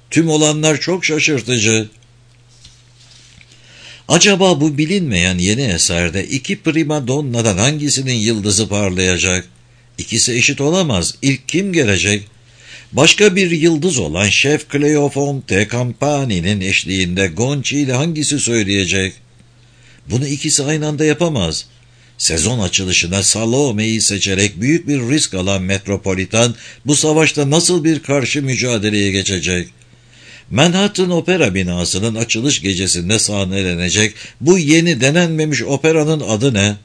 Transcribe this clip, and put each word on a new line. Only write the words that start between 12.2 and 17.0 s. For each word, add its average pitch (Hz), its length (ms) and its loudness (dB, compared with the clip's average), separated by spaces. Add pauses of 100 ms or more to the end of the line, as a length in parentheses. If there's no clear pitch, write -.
Başka 180 440 4
bir 190 140 2
yıldız 165 480 2
olan 90 300 0
Şef 147 440 0
Cleofonte 143 1000 0
Campani'nin 120 880 -2
eşliğinde 95 680 -2